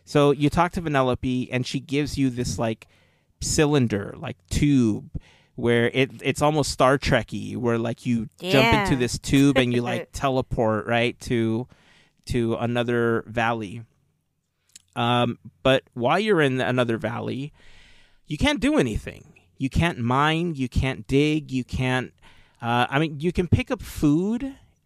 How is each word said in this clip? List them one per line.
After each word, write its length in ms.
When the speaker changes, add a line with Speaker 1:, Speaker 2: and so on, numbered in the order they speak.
Speaker 1:
So 260
you 180
talk 240
to 100
Vanellope, 680
and 160
she 140
gives 360
you 140
this, 280
like, 280
cylinder, 760
like, 200
tube, 600
where 360
it, 180
it's 200
almost 280
Star 280
Trek-y, 580
where, 220
like, 280
you 220
jump 340
into 180
Speaker 2:
Yeah. 60
Speaker 1:
this 200
tube 380
and 160
you, 100
Speaker 2:
<laughs> 80
Speaker 1:
like, 220
teleport, 720
right, 340
to, 460
to 300
another 720
valley. 560
Um, 420
but 180
while 260
you're 200
in 200
another 360
valley, 560
you 100
can't 220
do 180
anything. 540
You 100
can't 300
mine, 560
you 140
can't 380
dig, 440
you 140
can't, 480
uh, 260
I 120
mean, 200
you 120
can 160
pick 220
up 120
food 720